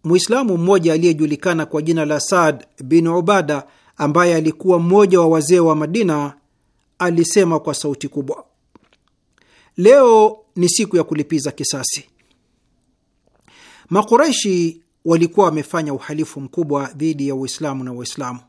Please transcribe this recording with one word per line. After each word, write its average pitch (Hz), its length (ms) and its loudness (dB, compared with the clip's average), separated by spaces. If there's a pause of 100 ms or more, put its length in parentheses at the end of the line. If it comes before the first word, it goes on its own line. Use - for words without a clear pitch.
Muislamu 190 540 0
mmoja 170 360 0
aliyejulikana 160 720 0
kwa 151 160 -6
jina 160 240 -2
la 151 140 -2
Saad 156 460 0 (180)
bin 165 240 2
Ubada, 165 600 -2 (300)
ambaye 165 380 2
alikuwa 160 440 0
mmoja 185 400 4
wa 170 80 4
wazee 160 320 2
wa 165 160 4
Madina, 151 580 -2 (680)
alisema 170 600 0
kwa 156 140 -6
sauti 143 340 -6
kubwa, 139 380 -10 (1300)
"Leo 220 600 4 (180)
ni 175 140 0
siku 190 280 -2
ya 160 60 2
kulipiza 147 480 -4
kisasi." - 540 -8 (1800)
Makuraishi 202 920 0 (240)
walikuwa 170 400 2
wamefanya 156 480 -4
uhalifu 147 480 -8
mkubwa 143 440 -4 (100)
dhidi 147 320 -4
ya 139 80 -4
Uislamu 131 480 -8
na 127 100 -10
Waislamu. 123 560 -10